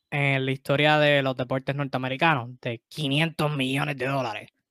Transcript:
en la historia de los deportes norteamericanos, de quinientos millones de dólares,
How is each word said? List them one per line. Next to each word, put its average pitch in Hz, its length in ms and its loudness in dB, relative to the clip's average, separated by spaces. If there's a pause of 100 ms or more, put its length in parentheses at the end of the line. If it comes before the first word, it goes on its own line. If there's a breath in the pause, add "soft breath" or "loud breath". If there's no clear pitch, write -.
en 139 360 0
la 135 60 0
historia 147 460 2
de 147 240 4
los 135 160 0
deportes 131 380 -4
norteamericanos, 131 840 0
de 117 280 -6
quinientos 151 680 -2
millones 139 420 -2
de 127 100 -4
dólares, 120 420 -6 (220)